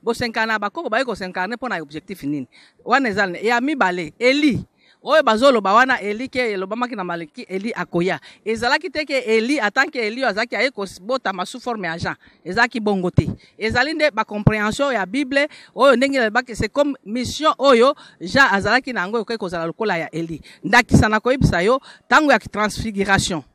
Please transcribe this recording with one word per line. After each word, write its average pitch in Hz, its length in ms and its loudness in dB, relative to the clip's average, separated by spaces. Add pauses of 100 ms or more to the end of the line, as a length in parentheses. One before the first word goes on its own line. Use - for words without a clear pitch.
bo 233 120 -2
se 247 100 -4
incarner 226 340 -2
bakoko, 220 300 -6
ba 220 100 0
ye 269 60 0
kose 196 220 -6
incarner 190 320 -6
po 254 100 -8
na 180 140 -6
objectif 151 400 -14
nini? 139 260 -6 (340)
Wana 247 280 0
eza 196 160 0
ne-, - 180 -8
ya 240 160 2
mibale, 190 580 -2
Eli. 269 460 2 (380)
Oyo 294 200 2
bazoloba 220 500 4
wana, 247 280 4
Eli 208 280 -6
ke 247 240 -2
elobamaki 220 440 -6
na 185 80 -6
Maleki, 170 440 -10
Eli 196 280 -6
akoya. 175 420 -2 (260)
Ezalaki 254 460 -2
te 302 140 -4
ke 277 180 -2 (140)
Eli, 240 240 2
en 208 100 0
tant 269 160 0
que 285 120 -8
Eli, 233 260 -4
azalaki 226 320 -2
aye 247 140 0
kobotama 196 760 -6
sous 247 140 -14
forme 220 240 -6
ya 165 120 -6
Jean. 170 180 -6 (300)
Ezalaki 233 360 0
bongo 196 300 -2
te. - 180 2 (280)
Ezali 240 380 -2
nde 302 160 2
ba 214 140 -4
compréhension 214 680 0
ya 202 160 -2
Bible, 269 400 0 (300)
oyo 254 180 6
ndenge 277 220 0
elobaki, 233 400 -2
c'est 220 120 -4
comme 285 360 0
mission 247 540 -2
oyo 262 360 6 (260)
Jean 247 300 4
azalaki 208 420 0
na 196 100 -4
yango, 214 180 -4
ekoki 220 180 -6
kozala 170 280 -6
lokola 185 320 -4
ya 156 140 -6
Eli. 165 300 -8 (220)
Ndakisa 220 440 4
na 214 120 2
koyebisa 240 420 2
yo, 247 180 2 (280)
tango 285 240 6
ya 220 80 4
transfiguration. 196 1040 -2 (100)